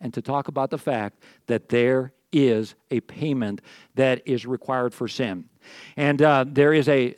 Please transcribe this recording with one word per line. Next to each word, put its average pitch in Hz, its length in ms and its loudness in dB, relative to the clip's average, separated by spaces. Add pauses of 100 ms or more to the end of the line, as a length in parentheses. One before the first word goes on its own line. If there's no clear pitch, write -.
and 123 140 -8
to 117 60 -6
talk 139 260 -4
about 135 240 -4
the 220 80 -6
fact 110 440 -6 (220)
that 117 240 -4
there 127 440 2 (180)
is 117 420 2 (160)
a 120 120 -2
payment 123 600 -6 (320)
that 131 320 0
is 120 220 -4
required 123 460 -4
for 123 140 -8
sin. 98 380 -6 (520)
And, 143 240 2
uh, 143 260 4
there 143 260 4
is 151 160 2
a, 127 280 2